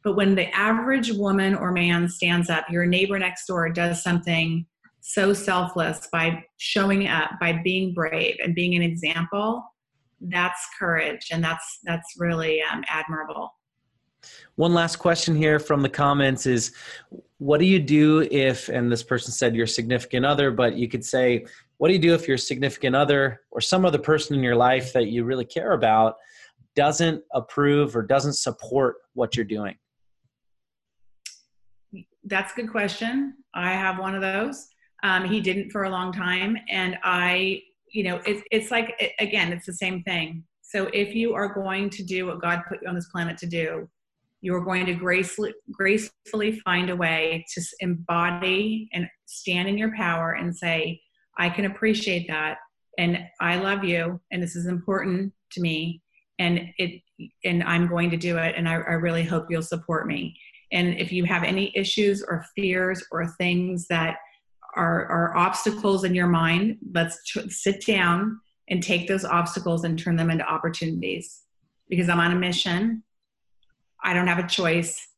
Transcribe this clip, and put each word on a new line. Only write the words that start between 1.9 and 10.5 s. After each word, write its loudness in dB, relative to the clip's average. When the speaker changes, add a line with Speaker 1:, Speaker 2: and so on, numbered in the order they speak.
Speaker 1:
stands 0
up, -2
your 0
neighbor 2
next -4
door 0
does -2
something 0
so 2
selfless -2
by 0
showing 2
up, 0
by 2
being 0
brave 0
and 0
being 2
an 4
example, -2
that's -2